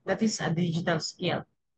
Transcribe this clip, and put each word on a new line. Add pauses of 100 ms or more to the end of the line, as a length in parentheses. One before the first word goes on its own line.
That
is
a
digital
skill. (360)